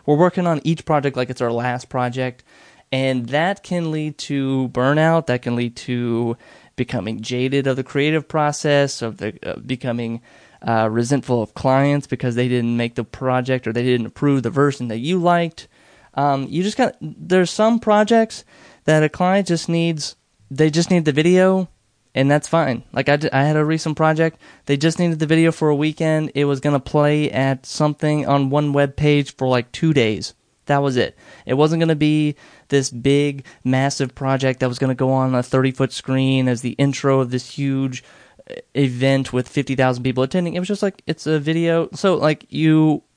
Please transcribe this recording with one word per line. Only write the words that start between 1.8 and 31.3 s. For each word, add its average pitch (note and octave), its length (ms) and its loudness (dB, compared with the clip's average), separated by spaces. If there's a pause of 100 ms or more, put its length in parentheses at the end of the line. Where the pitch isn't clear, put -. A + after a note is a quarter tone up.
project. B2 540 -4 (480)
And C3 380 -2
that E3 340 -2
can E3+ 280 -4
lead D3+ 260 -6
to C3+ 560 -2
burnout. D#3 540 2
That B2 160 -2
can A#2+ 120 -2
lead A#2+ 220 -4
to A#2+ 600 -4 (380)
becoming G#2+ 460 -4
jaded C3 460 -2
of C3 100 0
the C3+ 60 -4
creative D3 440 -2
process, D3 760 0
of A2 160 -6
the, G#2 260 -8
uh, - 160 -8
becoming, A#2+ 600 -6 (400)
uh, A2 300 2
resentful A#2+ 500 0
of G#2+ 120 -6
clients C#3 540 0
because B2 280 -4
they B2 140 0
didn't A#2+ 260 0
make A#2+ 200 -2
the A#2+ 80 -4
project B2+ 640 -2
or A#2 60 -4
they A#2+ 120 -2
didn't B2 240 0
approve C#3 360 0
the A2+ 60 -2
version C3+ 400 0
that A2+ 80 -6
you D#3 200 -2
liked. E3+ 500 0 (480)
Um, C#3 340 0
you F3 140 -2
just G#3 140 -4
got, - 220 0
there's E3 520 0
some A3+ 280 2
projects A3 640 2 (400)
that D#3 200 4
a D3+ 60 2
client F#3 380 0
just E3+ 220 -2
needs, E3 460 -2 (340)
they D3+ 200 2
just E3 200 0
need F3 160 4
the D3+ 60 2
video, F3+ 580 4 (460)
and C3+ 160 2
that's D3 160 0
fine. C#3+ 360 0 (100)
Like, C#3 160 -2
I D3 80 4
d-, D3 140 -2
I C3+ 120 2
had D3+ 140 2
a D3+ 80 2
recent D#3 300 -2
project. D#3+ 440 0 (260)
They C#3+ 100 0
just D#3 240 0
needed E3+ 200 0
the D#3+ 80 -2
video D#3+ 240 4
for D#3 180 0
a D3 60 2
weekend. D#3 580 -2
It C#3+ 120 0
was C#3+ 140 0
gonna C#3+ 200 0
play D3 520 2
at C3+ 340 -2
something D3+ 600 -2
on C#3 240 2
one D3 240 0
web C#3+ 220 2
page D3 400 2
for, C3 120 -2
like, B2 240 0
two D#3+ 220 0
days. A2 400 0 (320)
That C#3+ 160 2
was C#3 160 0
it. A2 180 0 (300)